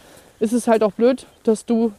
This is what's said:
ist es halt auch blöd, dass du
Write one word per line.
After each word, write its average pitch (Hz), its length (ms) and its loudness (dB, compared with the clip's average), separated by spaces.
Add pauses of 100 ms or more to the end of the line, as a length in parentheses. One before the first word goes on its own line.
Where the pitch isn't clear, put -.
(380)
ist 214 140 -2
es 240 160 -2
halt 220 160 2
auch 202 80 0
blöd, 254 340 0 (180)
dass 220 200 -2
du 226 340 -2